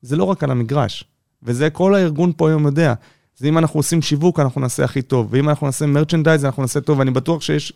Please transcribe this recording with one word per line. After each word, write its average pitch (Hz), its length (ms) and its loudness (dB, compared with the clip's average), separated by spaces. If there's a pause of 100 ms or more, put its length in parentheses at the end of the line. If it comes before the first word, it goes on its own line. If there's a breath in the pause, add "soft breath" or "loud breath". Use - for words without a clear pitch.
זה 131 140 -4
לא 185 80 2
רק 185 200 -2
על 139 60 0
המגרש. 123 540 -2 (380)
וזה 127 280 0
כל 185 240 2
הארגון 175 420 2
פה 160 120 2
היום 151 180 2
יודע. 143 280 2 (420 soft breath)
זה 135 120 -4
אם 160 100 2
אנחנו 156 220 0
עושים 160 220 0
שיווק, 156 380 0
אנחנו 135 200 0
נעשה 131 240 -2
הכי 131 180 -2
טוב. 120 280 0
ואם 135 180 2
אנחנו 147 180 0
נעשה 139 200 -2
מרצ'נדייז, 151 580 2
אנחנו 135 180 -2
נעשה 131 180 -2
טוב. 143 180 0
ואני 131 120 2
בטוח 127 320 -2
שיש - 340 -4